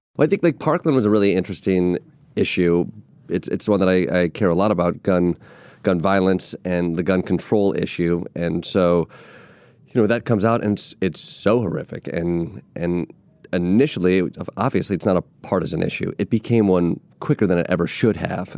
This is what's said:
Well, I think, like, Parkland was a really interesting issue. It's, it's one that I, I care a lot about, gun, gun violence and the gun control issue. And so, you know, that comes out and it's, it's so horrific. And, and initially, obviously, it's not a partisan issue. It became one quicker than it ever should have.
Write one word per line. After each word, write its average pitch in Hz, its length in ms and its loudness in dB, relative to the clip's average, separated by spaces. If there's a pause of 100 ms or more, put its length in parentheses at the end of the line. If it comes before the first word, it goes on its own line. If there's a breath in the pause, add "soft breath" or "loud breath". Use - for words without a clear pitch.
(160)
Well, 143 120 2
I - 20 2
think, 202 140 0
like, 170 160 2
Parkland 156 360 0
was 113 120 4
a - 20 4
really 101 240 4
interesting 90 640 0 (380)
issue. 87 500 2 (440)
It's, - 180 -4
it's - 200 -4
one 101 120 2
that 92 100 4
I, 90 320 2
I 87 80 2
care 104 180 -2
a 85 60 4
lot 95 160 2
about, 87 320 0
gun, 90 340 2 (460 loud breath)
gun 92 180 0
violence 95 540 0 (100)
and 87 340 -2
the 92 40 -2
gun 92 220 0
control 101 520 0
issue. 87 480 -2 (120)
And 85 280 -4
so, 87 460 2 (800 loud breath)
you - 120 -2
know, 110 60 4
that 117 200 0
comes 107 200 0
out 113 180 0
and 104 100 0
it's, - 280 -8
it's 90 180 -4
so - 420 0
horrific. 85 480 -8
And, 85 520 -4 (140)
and 87 360 -4 (400)
initially, 92 680 2 (340)
obviously, 101 400 -2
it's 85 100 -4
not 110 120 2
a 82 60 -2 (180)
partisan 85 400 -2
issue. 90 380 -4
It 101 100 -2
became 113 380 2
one 87 320 2 (200)
quicker 120 280 0
than 90 100 2
it 85 100 0
ever 87 200 0
should 107 300 0
have. 90 400 -8